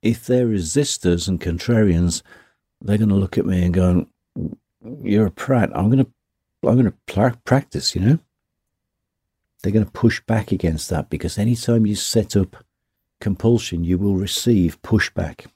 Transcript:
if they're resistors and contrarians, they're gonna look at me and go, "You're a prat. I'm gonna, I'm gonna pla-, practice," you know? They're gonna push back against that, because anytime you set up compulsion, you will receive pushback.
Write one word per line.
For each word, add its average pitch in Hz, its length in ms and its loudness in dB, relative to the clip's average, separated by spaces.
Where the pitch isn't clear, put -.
if 117 240 -2
they're 123 220 2
resistors 92 800 0
and 92 120 -2
contrarians, 87 840 0
they're 104 160 -2
gonna 104 180 2
look 95 220 0
at - 80 0
me 90 180 0
and 87 80 2
go, 90 360 2
"You're 208 240 2
a - 40 -4
prat. 123 440 0
I'm 101 160 0
gonna, 131 160 2
I'm - 120 2
gonna 120 180 2
pla-, 117 300 0
practice," - 480 -2
you - 80 -2
know? 131 180 4
They're 98 100 -4
gonna 107 140 2
push - 360 0
back 110 300 -4
against 82 380 -2
that, 80 220 -4
because - 260 -6
anytime 117 480 0
you 104 100 0
set - 400 -2
up - 280 -2
compulsion, 101 640 -2
you 90 160 0
will 101 160 0
receive 92 680 0
pushback. - 640 -4